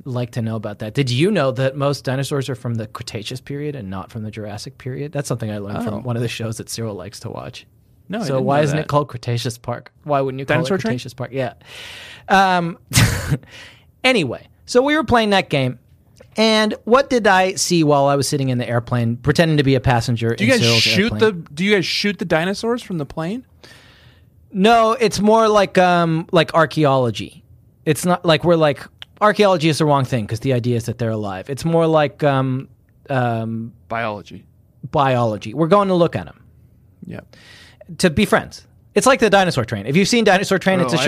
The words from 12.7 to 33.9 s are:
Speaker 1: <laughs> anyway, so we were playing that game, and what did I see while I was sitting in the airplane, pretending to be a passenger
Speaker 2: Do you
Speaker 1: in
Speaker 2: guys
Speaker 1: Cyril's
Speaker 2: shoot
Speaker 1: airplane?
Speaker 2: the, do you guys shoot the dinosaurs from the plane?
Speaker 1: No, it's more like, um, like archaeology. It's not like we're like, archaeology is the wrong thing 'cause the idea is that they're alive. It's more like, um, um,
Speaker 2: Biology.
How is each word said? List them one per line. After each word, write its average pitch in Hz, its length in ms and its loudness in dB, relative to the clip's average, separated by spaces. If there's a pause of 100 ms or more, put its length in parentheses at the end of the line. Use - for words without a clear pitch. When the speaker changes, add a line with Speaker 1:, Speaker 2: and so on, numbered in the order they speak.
Speaker 1:
<laughs> - 1120 -2
anyway, 175 440 0 (180)
so 247 160 2
we 294 160 2
were 320 60 2
playing 226 260 2
that 190 220 2
game, 131 260 0 (600)
and 214 360 2 (120)
what 269 260 4
did 233 160 2
I 185 260 4
see 170 300 2
while 147 240 4
I 143 80 4
was 139 120 0
sitting 135 220 -2
in 123 80 0
the 120 100 -4
airplane, 120 500 -2
pretending 156 400 2
to 143 60 4
be 135 120 4
a 127 40 2
passenger 117 560 0
Speaker 2:
Do 190 80 -4
you 240 100 2
Speaker 1:
in 247 40 2
Speaker 2:
guys 185 80 2
Speaker 1:
Cyril's 117 160 4
Speaker 2:
shoot 110 220 2 (100)
Speaker 1:
airplane? 208 60 -2
Speaker 2:
the, 220 120 4 (220)
do 170 120 -4
you 208 100 2
guys 180 100 2
shoot - 320 -2
the 214 80 -6
dinosaurs 196 560 -2
from 180 160 -8
the 147 80 -6
plane? 185 400 -8 (1080)
Speaker 1:
No, 220 380 4
it's 220 300 0
more 220 260 4
like, 208 300 4
um, 170 560 2
like 160 200 4
archaeology. 135 880 0 (440)
It's 156 200 0
not 180 200 0
like 160 180 2
we're 170 140 4
like, 151 240 2 (400)
archaeology 190 480 4
is 143 80 0
the 165 80 0
wrong 143 180 2
thing 120 240 -4
'cause 110 140 -6
the 135 100 -2
idea 120 240 0
is 117 120 -4
that 113 100 -6
they're 113 120 -4
alive. 101 400 -6
It's 139 140 -10
more 165 240 2
like, 151 340 0
um, 135 460 0 (420)
um, 113 600 -4 (160)
Speaker 2:
Biology. 110 580 -8 (460)